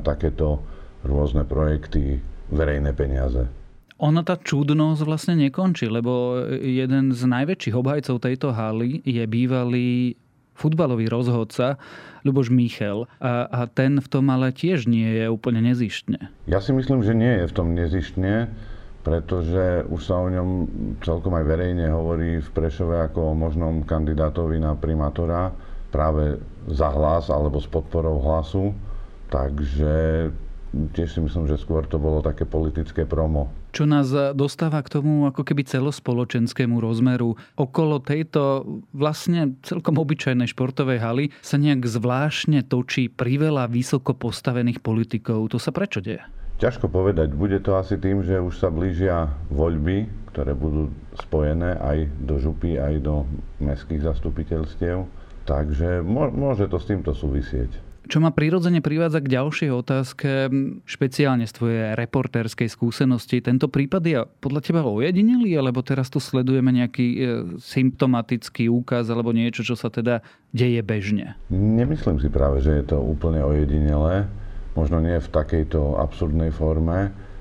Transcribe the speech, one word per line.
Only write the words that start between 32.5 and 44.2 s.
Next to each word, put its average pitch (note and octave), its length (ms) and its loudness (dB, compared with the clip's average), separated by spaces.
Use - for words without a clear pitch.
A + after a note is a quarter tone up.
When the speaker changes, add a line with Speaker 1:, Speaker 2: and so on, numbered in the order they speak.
Speaker 1:
promo. D#2 440 0
Speaker 2:
Čo D3 160 2
nás C#3+ 200 4
dostáva C#3+ 520 0
k - 80 -18
tomu D3 320 4
ako C#3 160 0
keby C#3+ 240 0
celospoločenskému B2 1120 0
rozmeru. A#2 600 2
Okolo D3 440 2
tejto C#3+ 640 0
vlastne D3+ 720 0
celkom E3 320 0
obyčajnej C3+ 520 0
športovej C3 520 0
haly A#2+ 240 0
sa - 160 -2
nejak C#3+ 280 4
zvláštne B2+ 800 2
točí B2+ 440 0
priveľa C#3 600 0
vysoko B2+ 440 0
postavených A#2+ 680 -2